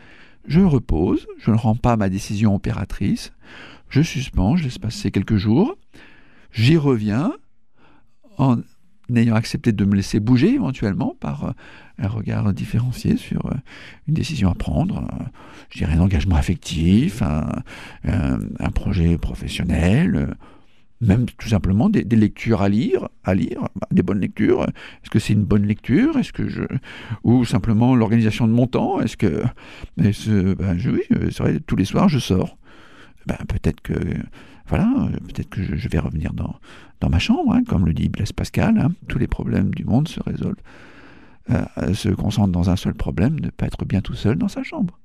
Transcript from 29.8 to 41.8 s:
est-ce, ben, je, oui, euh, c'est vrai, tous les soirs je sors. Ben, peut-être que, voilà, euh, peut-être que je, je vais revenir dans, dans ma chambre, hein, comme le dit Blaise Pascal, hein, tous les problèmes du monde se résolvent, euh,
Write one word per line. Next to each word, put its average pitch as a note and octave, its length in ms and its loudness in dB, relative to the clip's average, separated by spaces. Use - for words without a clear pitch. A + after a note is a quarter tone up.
est-ce, G2 540 2
ben, F2+ 240 -2
je, B2+ 100 -2
oui, E4+ 220 0
euh, E2+ 180 2
c'est - 140 -4
vrai, D3 160 0
tous - 160 -4
les G2 100 2
soirs - 240 2
je D3 100 2
sors. - 380 -2
Ben, - 100 -4
peut-être - 340 -2
que, - 120 -6
voilà, A3+ 320 2
euh, - 200 -2
peut-être - 220 -8
que G2+ 120 -6
je, - 140 -4
je - 140 -4
vais E2+ 100 0
revenir D2+ 340 -4
dans, D#2+ 220 -6
dans - 100 0
ma E2 100 2
chambre, C#4 340 2
hein, B3+ 120 2
comme E2+ 200 2
le E2 80 2
dit - 160 -2
Blaise - 220 -4
Pascal, - 460 0
hein, F3 140 2
tous - 120 -4
les - 80 0
problèmes - 460 -2
du - 120 -6
monde C3+ 220 2
se - 140 -10
résolvent, - 340 -6
euh, - 440 -2